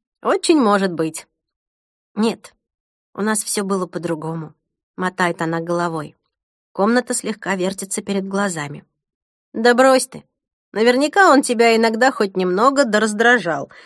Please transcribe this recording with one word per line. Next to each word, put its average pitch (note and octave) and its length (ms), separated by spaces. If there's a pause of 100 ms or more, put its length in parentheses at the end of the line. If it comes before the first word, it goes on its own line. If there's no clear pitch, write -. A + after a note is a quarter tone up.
(220)
Очень D#4+ 380
может G3+ 320
быть». D#3+ 340 (880)
«Нет, - 400 (600)
у - 80
нас G#3+ 200
все - 220
было F#3+ 220
по-другому», E3 680 (440)
мотает F3+ 420
она E3 200
головой. E3 560 (560)
Комната B3 420
слегка G3 420
вертится F#3+ 460
перед G3 260
глазами. E3 560 (720)
«Да A#3+ 200
брось C4 320
ты. - 180 (480)
Наверняка C#4 600
он C4 100
тебя A#3 340
иногда A3+ 340
хоть G3+ 260
немного G#3+ 480
да G#3+ 160
раздражал. G#3 720 (140)